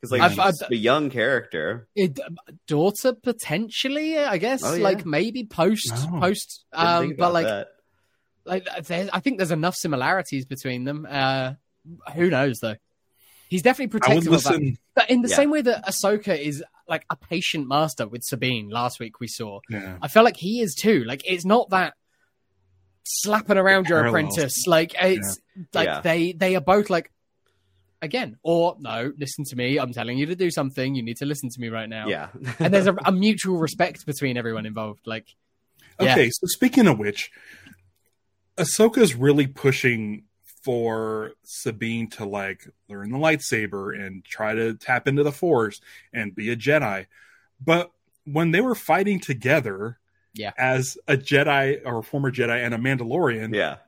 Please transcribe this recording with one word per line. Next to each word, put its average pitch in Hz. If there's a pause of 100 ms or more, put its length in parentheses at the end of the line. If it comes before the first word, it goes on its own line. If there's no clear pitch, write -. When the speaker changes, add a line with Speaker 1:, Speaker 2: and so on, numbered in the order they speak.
Speaker 1:
'Cause, 120
like, 127
Speaker 2:
I've, 175
Speaker 1:
she's 190
Speaker 2:
I've -
Speaker 1:
a 120
young 131
character. 113
Speaker 2:
It, 185 (480)
daughter, 196
potentially, 247
I 254
guess. 247
Speaker 1:
Oh, 143
yeah. 175
Speaker 2:
Like, 190
maybe 214
post, 202
Speaker 3:
Oh. 151
Speaker 2:
post, -
Speaker 1:
Didn't 165
Speaker 2:
um, 170
Speaker 1:
think 160
Speaker 2:
but, 175
Speaker 1:
about 175
Speaker 2:
like, 165
Speaker 1:
that. 104 (760)
Speaker 2:
like, 180
there, 180
I 190
think 269
there's 185
enough 165
similarities 147
between 127
them. 147
Uh, 135 (600)
who 175
knows, 131
though? 110 (760)
He's 180
definitely 254
Speaker 3:
I 139
would 170
Speaker 2:
protective 165
of 147
that. 139
Speaker 3:
listen. 143 (160)
Speaker 2:
But -
in 247
the 240
Speaker 1:
Yeah. 190
Speaker 2:
same 294
way 302
that 240
Ahsoka 202
is, 147 (240)
like, 160
a -
patient 151
master 143
with 120
Sabine, 117
last 120
week 113
we 117
saw. 104
Speaker 3:
Yeah. 95
Speaker 2:
I 151
feel 220
like 240
he 220
is 190
too. 190
Like, 127
it's 180
not 208
that 185 (1120)
slapping 208
around 190
your 165
Speaker 3:
Parallels. 151
Speaker 2:
apprentice. 143
Like, 165
it's, 196 (180)
Speaker 3:
Yeah. 190 (120)
Speaker 2:
like, 165
Speaker 1:
Yeah. 147
Speaker 2:
they, 170
they 185
are 180
both, 208
like, 170 (920)
again. 220
Or, 170
"No, 117
listen 143
to 131
me. 127
I'm 131
telling 117
you 147
to 175
do 180
something. 135
You 127
need 117
to 139
listen 143
to 123
me 117
right 113
now." 110
Speaker 1:
Yeah. 78 (300)
Speaker 2:
And 170
there's 196
a, 190
Speaker 1:
<laughs> 143
Speaker 2:
a 185
mutual 190
respect 160
between 135
everyone 113
involved. 107
Like, 113 (760)
yeah. 131
Speaker 3:
Okay, 120
so -
speaking 247
of 131
which, 104 (1300)
Ahsoka's 214
really 143
pushing 117 (380)
for 110 (100)
Sabine 113
to, -
like, 98 (220)
learn 101
the 127
lightsaber 107
and 95
try 107
to 113
tap 123
into 139
the 147
Force 131 (320)
and 104
be 107
a 120
Jedi. 117 (580)
But 170 (340)
when 160
they 170
were 247
fighting 196
together 117 (360)
Speaker 2:
Yeah. 104
Speaker 3:
as 131 (100)
a 147
Jedi 139
or 120
a 110
former 139
Jedi 120
and 117
a 113
Mandalorian, 120
Speaker 1:
Yeah. 80 (120)